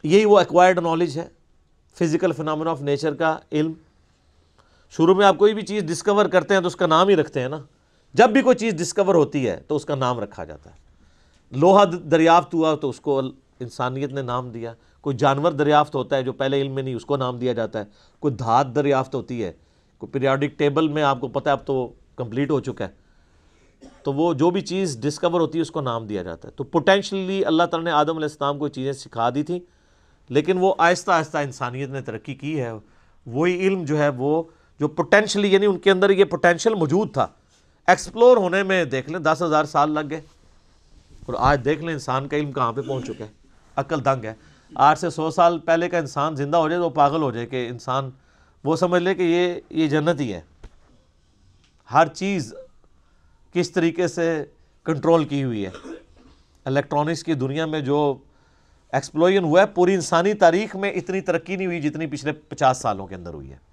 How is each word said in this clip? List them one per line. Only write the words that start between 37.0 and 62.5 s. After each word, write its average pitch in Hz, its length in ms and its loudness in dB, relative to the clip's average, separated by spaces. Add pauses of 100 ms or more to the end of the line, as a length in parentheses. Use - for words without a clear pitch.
था, - 260 -2 (520)
एक्सप्लोर 220 520 6
होने 185 240 0
में 185 260 0
देख 131 200 -4
लें 170 140 -8
दस 156 180 2
हज़ार 156 260 2
साल 151 240 2
लग 151 160 -4
गए। 151 160 -10 (1040)
और 120 120 -6
आज 139 200 2
देख 147 200 -2
लें 165 120 -8
इंसान 135 340 -6
का 147 100 -4
इल्म 147 140 -4
कहाँ 123 220 -4
पे 131 80 -6
पहुँच 131 240 -6
चुका 110 180 -10
है, 107 80 -16 (460)
अक्ल 139 240 -4
दंग 127 240 -2
है। 110 120 -10 (340)
आज 151 260 4
से 170 140 -4
सौ 160 200 -4
साल 170 260 4 (100)
पहले 165 200 2
का 175 120 -2
इंसान 156 360 -4
जिंदा 143 220 -2
हो 156 120 2
जाए 175 100 -2
तो 170 120 0
पागल 147 300 2
हो 135 100 0
जाए 117 140 -6
कि 123 200 -6
इंसान, 127 460 -6 (520)
वो 156 120 0
समझ 175 260 2
ले 185 140 0
कि 185 80 -2
ये, 175 380 0 (100)
ये 156 160 0
जन्नत 151 320 0
ही 127 100 -4
है। 87 140 -10 (1500)
हर 156 200 4
चीज़ 180 420 -4 (1040)
किस 175 180 -2
तरीके 170 340 0
से 170 180 -2 (600)
कंट्रोल 160 400 2
की 139 160 -4
हुई 117 200 -4
है। 95 100 -6 (960)
इलेक्ट्रॉनिक्स 147 580 -2
की 160 120 -2
दुनिया 139 320 -4
में 156 180 -4
जो 143 140 0 (920)
एक्सप्लोजन 170 500 2
हुआ 165 160 4
है, 196 80 6
पूरी 180 260 2
इंसानी 180 420 0
तारीख 196 400 2
में 196 180 -4
इतनी 185 300 -6
तरक्की 175 340 -4
नहीं 190 100 -4
हुई 170 140 -4
जितनी 151 260 -6
पिछले 139 240 -8
पचास 135 500 -2